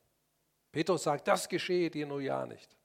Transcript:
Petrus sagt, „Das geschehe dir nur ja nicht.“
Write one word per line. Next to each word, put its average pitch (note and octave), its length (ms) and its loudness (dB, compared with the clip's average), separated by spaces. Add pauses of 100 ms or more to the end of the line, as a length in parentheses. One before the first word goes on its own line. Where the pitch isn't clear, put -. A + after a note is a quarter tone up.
(720)
Petrus D#3+ 320 2
sagt, D3 240 0
„Das F#3 200 4
geschehe F3+ 420 0
dir D3+ 160 -4
nur C#3+ 140 -6
ja C3+ 260 -2
nicht.“ - 380 -16